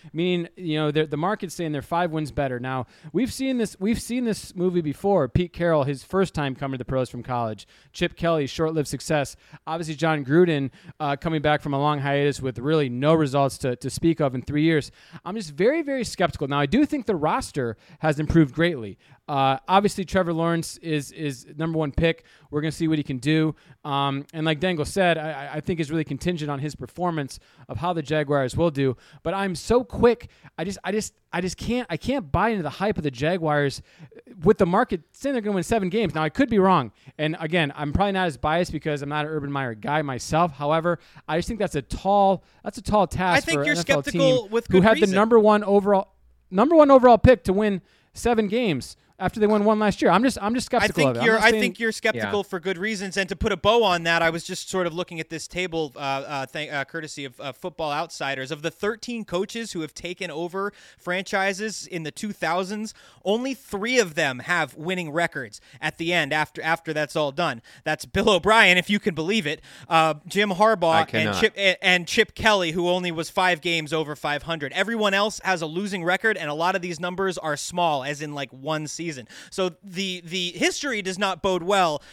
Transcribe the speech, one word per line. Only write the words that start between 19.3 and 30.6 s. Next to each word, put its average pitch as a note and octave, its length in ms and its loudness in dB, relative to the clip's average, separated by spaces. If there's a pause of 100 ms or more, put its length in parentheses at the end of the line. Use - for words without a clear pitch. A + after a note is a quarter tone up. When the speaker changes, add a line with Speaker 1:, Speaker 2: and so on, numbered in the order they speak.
Speaker 1:
obviously, G3 380 2
Trevor E3+ 280 0
Lawrence E3 440 -2
is, D3+ 340 -4
is C3+ 360 -8 (100)
number D#3+ 220 -2
one D3 120 -2
pick. E3 340 0 (260)
We're D3 100 -2
gonna D#3 100 -2
see E3 160 -2
what D#3 120 2
he C#3 40 -4
can C3+ 140 -6
do. D#3 380 2 (280)
Um, C#3 500 -2
and D#3+ 120 -4
like D#3 140 0
Dangle E3 260 -2
said, F3 320 2
I, D#3 140 -6
I, C#3 240 -10
I D#3 60 -4
think F3 180 -4
it's C#3+ 100 -4
really D#3 140 -2
contingent D3 480 -4
on C#3 80 -4
his D3 160 -6
performance D#3 640 -6 (280)
of A#2+ 100 -10
how F3 140 -2
the E3 120 -4
Jaguars C#3 520 0
will E3 140 2
do. C3+ 260 0 (280)
But E3 100 -4
I'm F#3+ 220 -2
so A#3+ 280 2
quick. - 440 2 (320)
I E3 40 -4